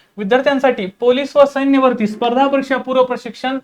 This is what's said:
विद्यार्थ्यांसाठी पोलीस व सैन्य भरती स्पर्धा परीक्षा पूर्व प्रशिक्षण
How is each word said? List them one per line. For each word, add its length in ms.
विद्यार्थ्यांसाठी 680
पोलीस 500
व 100
सैन्य 340
भरती 280
स्पर्धा 400
परीक्षा 300
पूर्व 260
प्रशिक्षण 600